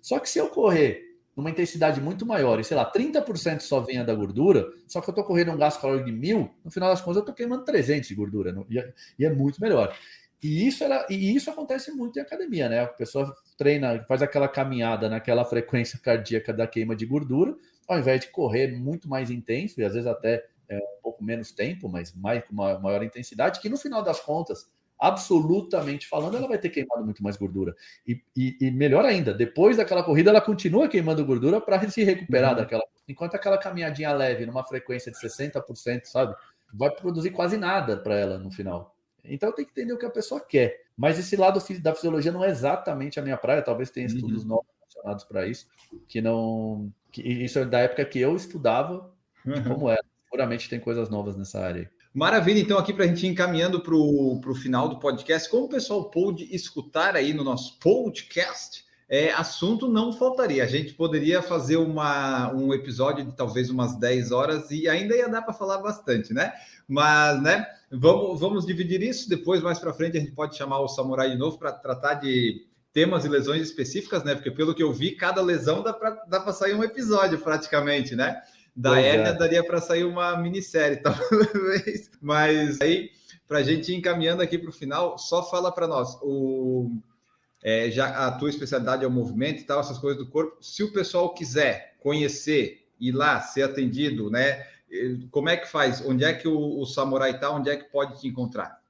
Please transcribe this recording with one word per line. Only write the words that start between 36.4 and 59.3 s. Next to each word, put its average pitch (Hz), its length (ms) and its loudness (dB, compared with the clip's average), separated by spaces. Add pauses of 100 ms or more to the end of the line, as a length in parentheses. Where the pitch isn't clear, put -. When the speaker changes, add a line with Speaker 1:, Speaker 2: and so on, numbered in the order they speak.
Speaker 1:
Vai 117 180 0
produzir 175 400 -4
quase 180 260 0
nada 180 400 0
pra 107 180 -2
ela 98 240 0
no 95 120 -10
final. 92 440 -8 (300)
Então 143 260 -4
tem 277 140 -6
que - 80 -18
entender 240 200 -6
o 240 60 -6
que 240 80 -6
a 233 40 -6
pessoa 240 300 -6
quer. - 420 2 (140)
Mas 156 220 2
esse 185 180 -2
lado 196 240 6
fisi-, 180 220 -10
da 160 120 2
fisiologia 160 360 0
não 180 140 -2
é 196 40 4
exatamente 143 680 -2
a 147 60 -6
minha 135 120 -2
praia, 123 240 2
talvez 123 300 -4
tenha 127 160 -6
estudos 110 380 -4
Speaker 2:
Uhum. 110 60 -6
Speaker 1:
novos 113 160 2 (120)
relacionados - 460 -10
pra 95 220 -4
isso, 117 200 -8 (400)
que 113 140 -6
não, 110 720 -2 (180)
que, - 120 -14
e 123 220 -4
isso 123 140 -2
é 131 60 2
da 120 160 2
época 127 240 2
que 135 160 -4
eu 147 160 2
estudava, 160 760 -2 (320)
de 127 80 -4
Speaker 2:
Uhum. 135 120 -2
Speaker 1:
como 127 260 0
era. 110 140 2 (200)
Seguramente 117 440 -4
tem 120 100 -6
coisas 117 320 -4
novas 101 260 -6
nessa 98 220 -8
área 90 240 -4
aí. 90 60 -12 (260)
Speaker 2:
Maravilha, 190 440 4
então 202 180 4
aqui 196 160 2
pra 190 140 4
gente 170 180 2
ir 185 60 2
encaminhando 180 500 0
pro, 147 600 4
pro 131 120 -4
final 127 320 0
do 147 120 -4
podcast, 147 500 0
como 247 160 2
o 262 40 -6
pessoal 208 420 -2
pôde 175 440 -2
escutar 170 640 -2
aí 147 160 2
no 151 100 -2
nosso 127 360 -4
podcast, - 1080 0 (240)
é, 147 240 2